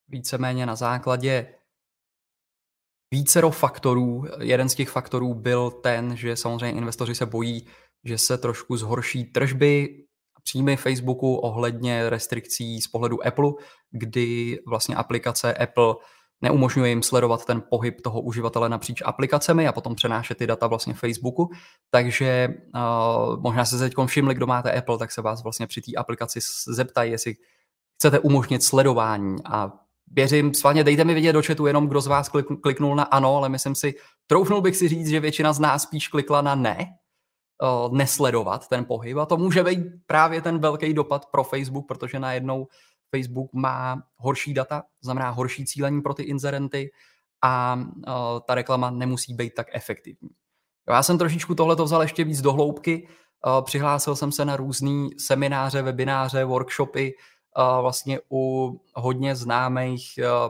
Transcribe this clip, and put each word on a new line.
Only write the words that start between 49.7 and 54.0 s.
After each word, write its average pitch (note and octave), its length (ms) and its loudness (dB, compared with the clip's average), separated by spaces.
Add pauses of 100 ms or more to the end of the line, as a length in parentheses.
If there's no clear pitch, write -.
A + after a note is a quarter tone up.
efektivní. - 580 -10 (600)
Jo, A#2 40 4
já C3 100 8
jsem F3 140 4
trošičku E3+ 380 0
tohleto E3 280 4
vzal D#3+ 180 2
ještě D#3+ 220 0
víc D3+ 180 -2
do C#3 120 4
hloubky. D3+ 540 0
Eh, - 540 -2
přihlásil C#3+ 540 0